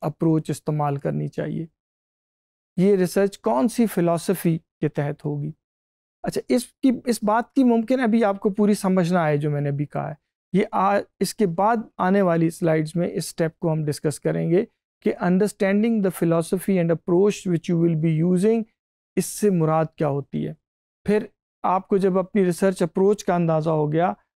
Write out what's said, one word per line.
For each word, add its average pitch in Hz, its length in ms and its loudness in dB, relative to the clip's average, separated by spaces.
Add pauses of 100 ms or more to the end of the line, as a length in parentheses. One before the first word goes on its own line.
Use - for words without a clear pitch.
अप्रोच 160 480 0
इस्तेमाल 147 460 -4
करनी 147 320 -4
चाहिए, 156 400 -8 (1080)
ये 196 180 4
रिसर्च 196 400 0
कौन 240 320 0
सी 233 180 0
फिलॉसफी 170 720 0 (240)
के 151 80 -2
तहत 147 360 -6
होगी। 147 300 -6 (720)
अच्छा, - 160 -6 (100)
इसकी, 247 560 0
इस 240 180 -2
बात 220 300 0
की 269 100 4
मुमकिन 233 340 2
है 262 60 -2
अभी 226 180 2
आपको 196 280 0
पूरी 208 240 2
समझ 185 380 0
ना 180 100 2
आए 151 160 2
जो 151 120 -2
मैंने 143 180 -2
अभी 143 180 -4
कहा 147 220 -8
है, 151 80 -14 (380)
ये 196 200 2
आ, 202 260 2 (200)
इसके 202 260 -2
बाद 208 420 0 (100)
आने 196 240 2
वाली 165 280 2
स्लाइड्स 160 460 -2
में 175 160 -2
इस 175 160 -6
स्टेप - 320 -4
को 175 80 -2
हम 156 160 -2
डिस्कस 147 340 -4
करेंगे 165 480 0 (380)
कि 202 80 0
understanding 202 920 0
the 185 100 0
philosophy 175 640 0
and 165 200 2
approach 190 500 0
which 175 240 -2
you 170 100 2
will 170 160 2
be 160 240 0
using 196 440 2 (520)
इससे 202 340 -2
मुराद 160 380 2 (100)
क्या 156 100 0
होती 143 340 -6
है। 156 140 -8 (500)
फिर 214 220 0 (360)
आपको 190 340 0
जब 185 200 2
अपनी 185 260 0
रिसर्च 185 380 0
अप्रोच 196 400 0
का 185 120 -2
अंदाज़ा 165 360 0
हो 151 180 0
गया, 170 280 0 (220)